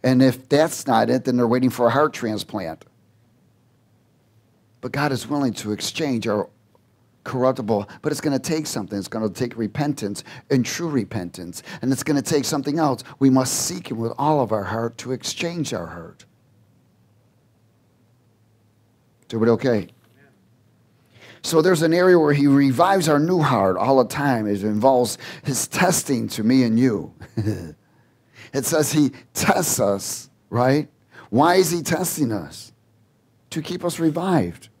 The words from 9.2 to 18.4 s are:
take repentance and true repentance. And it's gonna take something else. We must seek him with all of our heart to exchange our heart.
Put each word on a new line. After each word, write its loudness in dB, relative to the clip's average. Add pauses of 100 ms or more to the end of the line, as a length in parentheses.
take -6
repentance -4 (280)
and 2
true -6
repentance. -6 (180)
And -2
it's -2
gonna 0
take -2
something -4
else. 0 (140)
We 4
must 2
seek -8
him -8
with -4
all 2
of 0
our -2
heart -6
to -10
exchange -6
our -6
heart. -18 (3000)